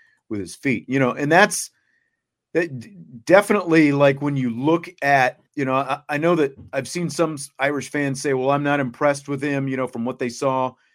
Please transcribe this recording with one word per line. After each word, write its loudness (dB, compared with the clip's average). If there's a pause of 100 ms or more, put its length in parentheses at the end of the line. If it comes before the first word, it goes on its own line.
(280)
with -6
his -12
feet." -4
You 0
know, 2
and -4
that's, 2 (840)
that -2
d-, -18 (260)
definitely, 4
like, 4
when -2
you 0
look 0 (120)
at, 2 (160)
you -2
know, 0
I, -2
I -2
know 2
that 0 (180)
I've -6
seen -6
some -2
s-, -12
Irish -2
fans -4
say, 0
"Well, 0
I'm 0
not 0
impressed -2
with -6
him," -2
you -4
know, -2
from -8
what -6
they -4
saw -2 (220)